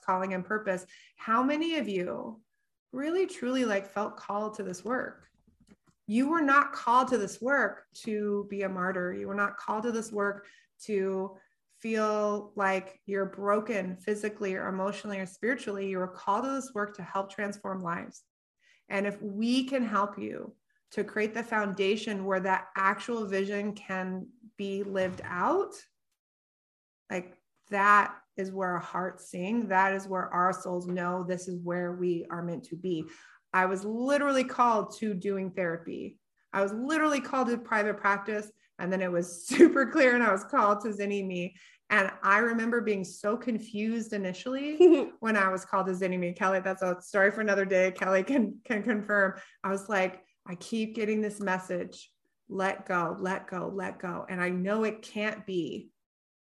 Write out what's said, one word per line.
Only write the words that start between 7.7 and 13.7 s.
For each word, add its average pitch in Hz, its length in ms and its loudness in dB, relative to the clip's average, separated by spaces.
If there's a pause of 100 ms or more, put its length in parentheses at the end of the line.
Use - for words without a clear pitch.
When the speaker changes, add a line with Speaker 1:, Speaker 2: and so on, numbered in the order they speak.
Speaker 1:
to 208 480 -2
be 196 120 -4
a 190 60 -2
martyr. 185 460 -2
You 202 140 -8
were 196 80 -4
not 202 200 0
called 220 280 -4
to 240 80 -2
this 220 180 -4
work 202 360 -2 (400)
to 190 500 -2 (440)
feel 214 760 0
like 190 500 0
you're 196 180 0
broken 196 720 -2